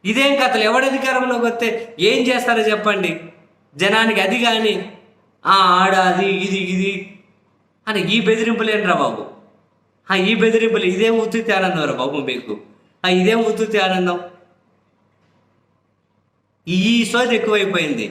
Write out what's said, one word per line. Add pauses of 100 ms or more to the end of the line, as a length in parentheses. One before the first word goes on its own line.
ఇదేం
కథలు?
ఎవడు
అధికారంలోకి
వస్తే
ఏం
చేస్తారో
చెప్పండి (580)
జనానికి.
అది
కానీ, (540)
"ఆ,
ఆడ
అది,
ఇది,
ఇది" (720)
అని
ఈ
బెదిరింపులేంట్రా
బాబు? (840)
ఆ,
ఈ
బెదిరింపులు
ఇదేం
ఉత్తుత్తి
ఆనందం
రా
బాబు
మీకు? (460)
ఆ,
ఇదేం
ఉత్తుత్తి
ఆనందం? (2500)
ఈ
సోది
ఎక్కువైపోయింది.